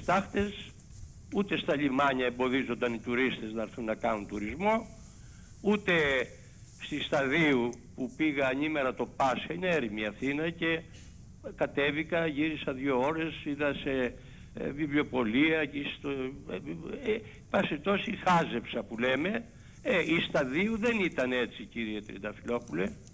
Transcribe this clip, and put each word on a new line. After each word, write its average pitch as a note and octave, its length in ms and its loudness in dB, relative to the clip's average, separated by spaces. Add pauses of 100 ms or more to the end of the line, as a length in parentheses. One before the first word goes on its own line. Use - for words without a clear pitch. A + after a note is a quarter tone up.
στάχτες, G3 680 0 (600)
ούτε G3 240 0
στα E3 180 2
λιμάνια C3+ 500 4
εμποδίζονταν B2 680 2
οι A#2 60 -4
τουρίστες A#2 540 0
να A2+ 80 -2
έρθουν G#2+ 240 -6
να A2 100 0
κάνουν G#2+ 320 0
τουρισμό, C#3+ 580 0 (760)
ούτε G3+ 320 4 (880)
στη C#3+ 200 -4
Σταδίου C#3 680 4 (260)
που B2 220 -4
πήγα C#3+ 300 4
ανήμερα C#3 460 2
το B2+ 120 -2
Πάσχα, C3 480 0
είναι F3+ 140 -2
έρημη A2+ 380 2
Αθήνα, C#3 440 -2
και E3 320 0 (720)
κατέβηκα, D#3 720 0
γύρισα D3 460 -2
δύο C3 260 2
ώρες, D#3 340 0 (120)
είδα C#3+ 280 0
σε, C3 400 0 (400)
ε, - 180 -4
βιβλιοπωλεία C#3+ 920 2
και C#3+ 140 -6 (180)
στο, C#3+ 120 -6
ε, C3+ 460 -6 (520)
ε, G#3+ 40 4
ε, A3 100 0 (280)
πάση G3 300 0
τόση G3 460 0
χάζεψα B2+ 580 2
που A2 140 -8
λέμε. C#3+ 480 2 (360)
Ε, A3+ 200 2
η D#3+ 180 2 (100)
Σταδίου E3+ 480 2
δεν A3+ 220 2
ήταν C3+ 320 2
έτσι, A#2+ 340 -2
κύριε G#2+ 360 -4
Τριανταφυλόπουλε, G#2+ 880 -4 (220)